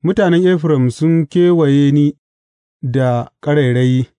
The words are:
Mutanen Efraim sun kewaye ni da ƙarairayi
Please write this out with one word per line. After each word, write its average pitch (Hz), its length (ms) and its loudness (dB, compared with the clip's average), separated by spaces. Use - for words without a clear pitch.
Mutanen 180 440 0
Efraim 151 440 0
sun 160 360 -2
kewaye 151 640 2
ni 147 260 0
da 123 500 -4
ƙarairayi 127 640 0